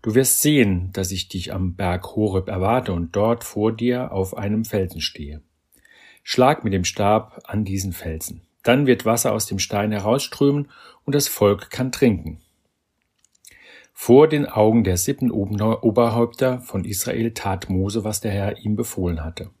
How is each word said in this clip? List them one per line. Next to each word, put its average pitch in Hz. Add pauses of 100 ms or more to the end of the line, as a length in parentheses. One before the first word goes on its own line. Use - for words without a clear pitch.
Du 110
wirst 131
sehen, 101
dass 92
ich 92
dich -
am 92
Berg 90
Horeb 95
erwarte 101
und 85
dort 113
vor 107
dir 123
auf 95
einem 104
Felsen 92
stehe. 76 (800)
Schlag 131
mit 101
dem 90
Stab -
an 104
diesen 95
Felsen. - (200)
Dann 135
wird 123
Wasser 113
aus 107
dem 101
Stein 104
herausströmen 139 (360)
und 143
das 143
Volk -
kann 240
trinken.“ 87 (1500)
Vor 139
den 147
Augen 110
der 92
Sippenoberhäupter 113
von -
Israel 113
tat 95
Mose, 98
was 107
der 110
Herr 98
ihm 107
befohlen 87
hatte. - (100)